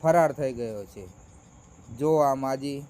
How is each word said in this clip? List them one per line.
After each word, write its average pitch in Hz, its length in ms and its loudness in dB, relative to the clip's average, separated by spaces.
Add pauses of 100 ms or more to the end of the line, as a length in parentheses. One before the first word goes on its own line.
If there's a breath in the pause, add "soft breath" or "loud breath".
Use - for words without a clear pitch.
ફરાર 160 280 6
થઈ 135 220 -4
ગયો 110 320 -8
છે. 95 220 -16 (920)
જો 156 180 2
આ 139 180 4
માજી 135 540 -6